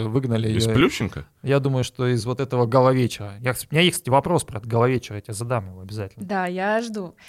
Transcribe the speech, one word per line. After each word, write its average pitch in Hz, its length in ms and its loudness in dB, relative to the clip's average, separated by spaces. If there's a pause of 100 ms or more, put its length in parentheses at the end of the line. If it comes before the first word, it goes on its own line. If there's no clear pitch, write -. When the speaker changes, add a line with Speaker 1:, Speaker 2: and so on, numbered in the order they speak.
Speaker 1:
выгнали 113 440 0
Speaker 2:
Из 113 160 2
Speaker 1:
ее. 113 120 2
Speaker 2:
Плющенко? 131 480 0 (180)
Speaker 1:
Я 139 160 2
думаю, 131 240 0
что 123 240 -2
из 120 180 0
вот 123 140 -4
этого 123 280 0
Головечера. 127 720 4
Я, 135 100 -2
у - 240 -6
меня 160 80 6
есть - 260 0
вопрос 139 360 4
про - 140 -10
этот 113 120 -10
Головечер, 117 460 0
я 101 60 -8
тебе - 120 -12
задам 113 360 -4
его 92 100 -18
обязательно. 98 440 -10
Speaker 3:
Да, 185 220 -2
я 190 360 -2
жду. 208 340 -10 (120)